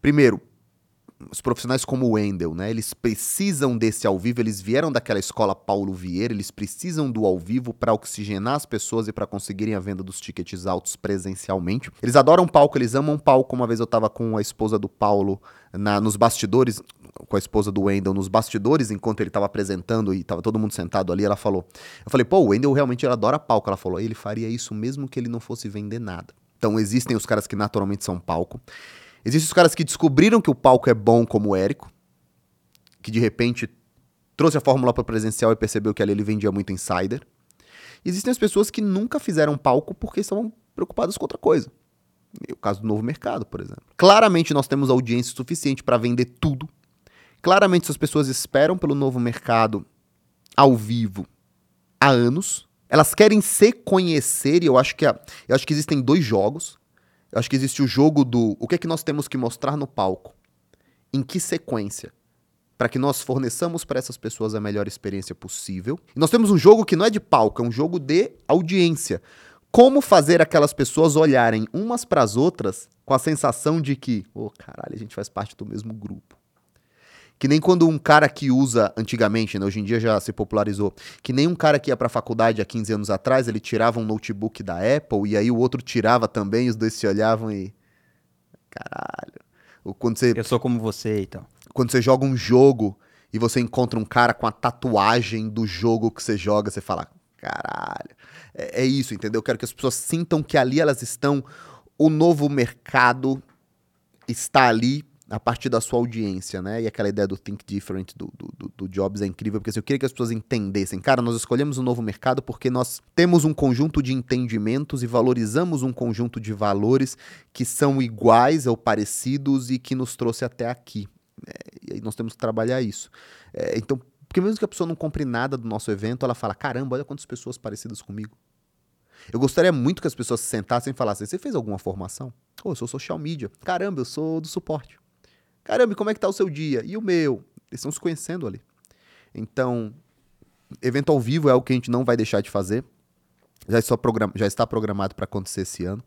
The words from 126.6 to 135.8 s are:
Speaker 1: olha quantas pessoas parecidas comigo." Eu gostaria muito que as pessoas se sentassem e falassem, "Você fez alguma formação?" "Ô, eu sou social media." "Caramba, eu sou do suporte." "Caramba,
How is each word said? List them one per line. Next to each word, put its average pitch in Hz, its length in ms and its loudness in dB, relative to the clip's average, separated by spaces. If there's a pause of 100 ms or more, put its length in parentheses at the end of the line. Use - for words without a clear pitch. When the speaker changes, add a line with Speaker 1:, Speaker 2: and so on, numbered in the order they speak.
Speaker 1:
olha 139 80 -6
quantas - 220 -14
pessoas - 320 -14
parecidas 107 440 -14
comigo." 107 360 -14 (920)
Eu 113 100 -4
gostaria 170 320 4
muito 143 280 0
que - 60 -4
as - 80 -4
pessoas 117 240 -4
se - 80 -8
sentassem 120 440 -4
e 123 40 -10
falassem, 107 320 -4
"Você 185 100 -10
fez 269 160 -10
alguma 110 240 -6
formação?" 95 560 -10 (300)
"Ô, 196 80 -6
eu 135 40 -6
sou 117 120 -10
social 160 320 -10
media." 151 320 -10 (120)
"Caramba, 180 360 -4
eu 123 60 -4
sou 160 340 -6
do 156 80 -12
suporte." - 500 -10 (720)
"Caramba, 233 240 2